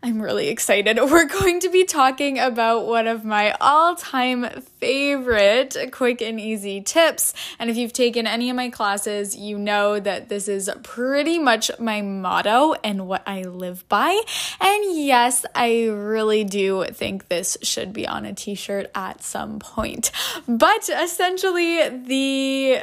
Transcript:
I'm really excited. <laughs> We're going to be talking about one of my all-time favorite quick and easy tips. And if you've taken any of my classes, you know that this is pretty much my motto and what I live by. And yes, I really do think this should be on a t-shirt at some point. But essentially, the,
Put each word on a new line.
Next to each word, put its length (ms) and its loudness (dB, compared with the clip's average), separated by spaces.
I'm 200 -2
really 260 -2
excited. 500 2
<laughs> 120 4
We're 180 6
going 320 2
to 80 -2
be 160 6
talking 540 2
about 480 2
one 200 2
of 200 -4
my 340 2
all-time 1000 2
favorite 960 2
quick 280 0
and 180 -6
easy 440 -6
tips. 500 2
And 120 -4
if 80 -2
you've 160 -4
taken 320 0
any 240 -2
of 60 -4
my 120 -4
classes, 680 -4
you 220 -8
know 420 2
that 300 -4
this 180 -6
is 220 -4
pretty 560 0
much 400 2
my 240 -4
motto 720 2
and 240 -4
what 180 -4
I 180 -8
live 440 -10
by. 320 2
And 340 2
yes, 600 2
I 320 2
really 580 0
do 400 0
think 440 -6
this 340 -2
should 320 -4
be 120 -6
on 200 -6
a 80 -10
t-shirt 600 -8
at 280 -10
some 360 -8
point. 520 -6
But 440 4
essentially, 1000 0
the, 960 0